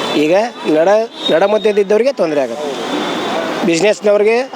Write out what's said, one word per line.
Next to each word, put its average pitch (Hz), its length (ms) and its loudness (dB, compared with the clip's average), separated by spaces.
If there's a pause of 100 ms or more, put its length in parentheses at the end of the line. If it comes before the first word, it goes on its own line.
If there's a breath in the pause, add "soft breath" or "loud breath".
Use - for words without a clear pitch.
(240)
ಈಗ 156 100 2 (420)
ನಡ, 165 140 4 (420)
ನಡಮಧ್ಯದಿದ್ದವ್ರಿಗೆ 208 880 2
ತೊಂದರೆ 156 240 0
ಆಗುತ್ತೆ. 127 240 -6 (1000)
ಬಿಸ್ನೆಸ್ನವ್ರಿಗೆ, 208 680 2 (200)